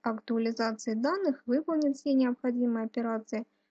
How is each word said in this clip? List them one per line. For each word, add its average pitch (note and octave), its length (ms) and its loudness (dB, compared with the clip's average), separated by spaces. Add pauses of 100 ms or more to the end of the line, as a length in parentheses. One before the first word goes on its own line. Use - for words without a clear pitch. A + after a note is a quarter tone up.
актуализации A3+ 920 -2
данных, D4 520 0
выполнит D4 520 2
все C#4+ 160 0
необходимые B3 720 2
операции, A3+ 600 -4 (240)